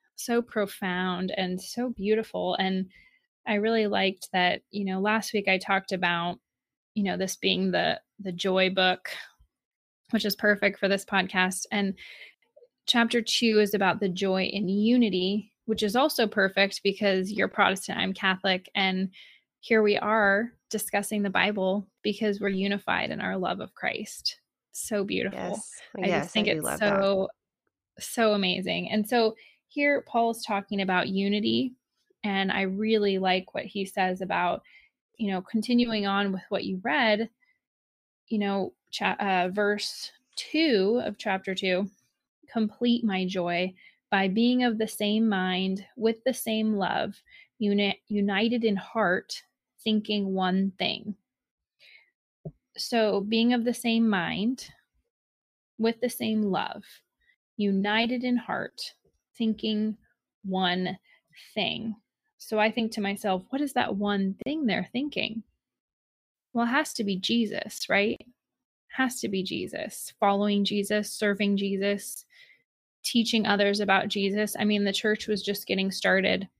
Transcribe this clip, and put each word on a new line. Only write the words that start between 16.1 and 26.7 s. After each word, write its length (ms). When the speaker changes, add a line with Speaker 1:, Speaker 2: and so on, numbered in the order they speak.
Speaker 1:
perfect 560
because 480
you're 160
Protestant, 500
I'm 140
Catholic, 600
and 360
here 200
we 160
are 560
discussing 520
the 80
Bible 560
because 380
we're 80
unified 600
in 100
our 180
love 220
of 140
Christ. 680
So 320
beautiful. 340
Speaker 2:
Yes. 320
Speaker 1:
I 40
just 80
Speaker 2:
Yes, 240
Speaker 1:
think 160
Speaker 2:
I 40
do 40
Speaker 1:
it's 80
Speaker 2:
love 160